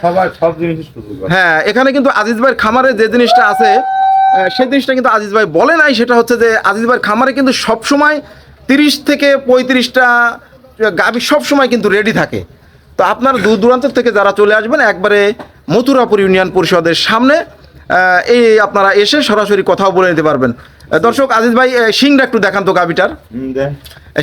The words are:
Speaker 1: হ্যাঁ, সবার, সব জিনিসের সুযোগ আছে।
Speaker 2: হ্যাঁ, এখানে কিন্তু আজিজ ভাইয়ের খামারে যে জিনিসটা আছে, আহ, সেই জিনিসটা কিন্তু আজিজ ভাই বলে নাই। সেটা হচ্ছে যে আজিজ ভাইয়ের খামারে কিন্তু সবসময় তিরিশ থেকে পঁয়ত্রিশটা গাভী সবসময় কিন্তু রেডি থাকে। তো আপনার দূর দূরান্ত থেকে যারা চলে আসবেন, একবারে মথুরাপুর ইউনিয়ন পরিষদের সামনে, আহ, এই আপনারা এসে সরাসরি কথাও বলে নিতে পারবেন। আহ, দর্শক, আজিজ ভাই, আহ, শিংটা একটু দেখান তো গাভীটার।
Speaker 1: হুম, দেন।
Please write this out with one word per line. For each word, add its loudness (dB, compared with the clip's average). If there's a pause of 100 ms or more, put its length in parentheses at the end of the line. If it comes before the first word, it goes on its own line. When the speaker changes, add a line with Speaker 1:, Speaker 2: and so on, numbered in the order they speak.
Speaker 1:
হ্যাঁ, -2
সবার, 0 (100)
সব -2
জিনিসের -6
সুযোগ -16
আছে। -2
Speaker 2:
হ্যাঁ, 2
এখানে 2
কিন্তু 0
আজিজ -2
ভাইয়ের 0
খামারে 0
যে 0
জিনিসটা 2
আছে, 2
আহ, 0
সেই 0
জিনিসটা -2
কিন্তু -4
আজিজ -4
ভাই 0
বলে 0
নাই। 2
সেটা 0
হচ্ছে 2
যে 2
আজিজ -2
ভাইয়ের 0
খামারে -2
কিন্তু 0
সবসময় -2 (460)
তিরিশ 2
থেকে 2
পঁয়ত্রিশটা 0 (580)
গাভী -2
সবসময় 0
কিন্তু -2
রেডি 0
থাকে। -4 (540)
তো 2
আপনার 0
দূর 2
দূরান্ত 2
থেকে -2
যারা 2
চলে 0
আসবেন, -2
একবারে 0 (360)
মথুরাপুর 0
ইউনিয়ন 2
পরিষদের 0
সামনে, 0
আহ, -8 (300)
এই 4
আপনারা 0
এসে 0
সরাসরি 0
কথাও 0
বলে 2
নিতে 0
পারবেন। 0
আহ, -6
দর্শক, 0
আজিজ 0
ভাই, 2
আহ, 2
শিংটা 2
একটু -2
দেখান -2
তো 0
গাভীটার। 0
Speaker 1:
হুম, -12
দেন। -4 (480)